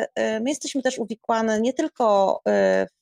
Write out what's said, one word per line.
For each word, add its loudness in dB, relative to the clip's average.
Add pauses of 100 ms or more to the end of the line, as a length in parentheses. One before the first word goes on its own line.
(140)
e, -2
my -2
jesteśmy -4
też -2
uwikłane -2
nie 0
tylko, 2
e, 2 (160)